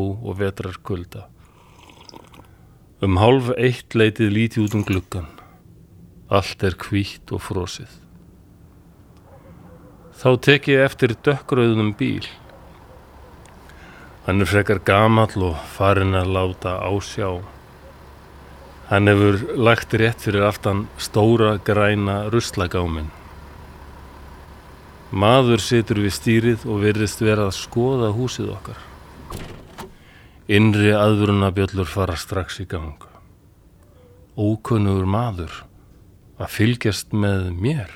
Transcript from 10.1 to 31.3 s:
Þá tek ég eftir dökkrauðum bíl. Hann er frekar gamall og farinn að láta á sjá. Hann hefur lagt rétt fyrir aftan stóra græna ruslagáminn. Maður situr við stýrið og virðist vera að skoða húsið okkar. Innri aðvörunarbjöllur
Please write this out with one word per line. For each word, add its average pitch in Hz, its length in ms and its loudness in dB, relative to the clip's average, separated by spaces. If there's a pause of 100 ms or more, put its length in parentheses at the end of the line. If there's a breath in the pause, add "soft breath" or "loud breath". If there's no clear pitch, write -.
Þá 127 140 2 (180)
tek 143 240 4
ég 135 160 6
eftir 117 320 0
dökkrauðum 113 800 0
bíl. 107 240 -4 (2000 loud breath)
Hann 95 160 2
er 87 100 0
frekar 101 300 2
gamall 107 720 4
og 76 80 -8 (160)
farinn 98 400 2
að 92 160 -2
láta 92 480 -4
á 92 100 -4 (140)
sjá. 101 240 -6 (1600)
Hann 101 240 4
hefur 101 320 4 (240)
lagt - 240 2
rétt 113 320 0
fyrir 101 240 2
aftan 104 380 -2 (100)
stóra 110 640 2
græna 104 720 0
ruslagáminn. 87 800 -4 (2000)
Maður 117 560 4
situr 110 400 0
við 95 80 -2
stýrið 113 560 0
og 104 140 -2
virðist 107 420 0
vera 107 240 2
að 95 80 -4
skoða 120 560 -2
húsið 113 400 -6
okkar. 107 280 -14 (1700 soft breath)
Innri 104 400 6
aðvörunarbjöllur 101 960 2